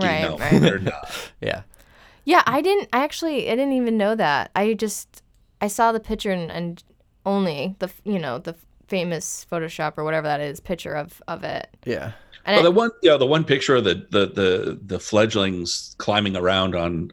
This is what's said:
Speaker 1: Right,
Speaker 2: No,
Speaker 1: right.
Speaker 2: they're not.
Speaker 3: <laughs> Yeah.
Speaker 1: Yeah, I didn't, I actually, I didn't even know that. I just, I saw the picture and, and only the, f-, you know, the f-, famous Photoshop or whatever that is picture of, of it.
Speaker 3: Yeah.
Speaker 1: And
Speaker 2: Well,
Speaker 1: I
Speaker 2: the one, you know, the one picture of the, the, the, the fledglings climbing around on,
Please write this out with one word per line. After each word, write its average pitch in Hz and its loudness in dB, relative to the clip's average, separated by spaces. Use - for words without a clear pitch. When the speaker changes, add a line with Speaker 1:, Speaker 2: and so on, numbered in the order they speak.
Speaker 1:
Right, 160 0
Speaker 2:
No, 160 -4
Speaker 1:
right. 147 4
Speaker 2:
they're 98 4
not. - -6
Speaker 3:
<laughs> - -20
Yeah. - -4
Speaker 1:
Yeah, 339 6
I 262 -2
didn't, 392 0
I 254 0
actually, 294 -4
I 220 0
didn't 269 0
even 233 0
know 208 2
that. 147 0
I 208 2
just, - -6
I 208 -2
saw 226 2
the 226 -4
picture 220 -4
and, 175 -4
and 170 -8
only 185 0
the, - -2
f-, - -16
you 202 -2
know, 135 -4
the 170 -10
f-, - -20
famous 175 -4
Photoshop 160 -4
or 151 -4
whatever 156 -2
that 147 -2
is 143 -8
picture 160 -8
of, 147 -10
of 180 -10
it. 147 -8
Speaker 3:
Yeah. 107 -6
Speaker 1:
And 202 2
Speaker 2:
Well, 202 8
Speaker 1:
I - 8
Speaker 2:
the 170 6
one, 226 2
you 170 8
know, 147 6
the 127 4
one 156 2
picture 139 2
of 120 4
the, 95 0
the, 101 4
the, 95 0
the 92 -4
fledglings 98 0
climbing 104 0
around 92 2
on, 85 -4